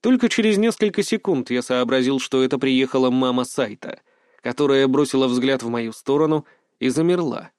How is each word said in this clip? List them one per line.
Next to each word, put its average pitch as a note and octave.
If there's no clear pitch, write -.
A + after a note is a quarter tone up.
Только A#3+
через A3
несколько G#3
секунд F#3
я B2
сообразил, B2+
что C3
это B2+
приехала C3
мама B2+
Сайта, -
которая C3+
бросила C3
взгляд B2+
в A#2
мою A#2
сторону D3+
и B2+
замерла D#3+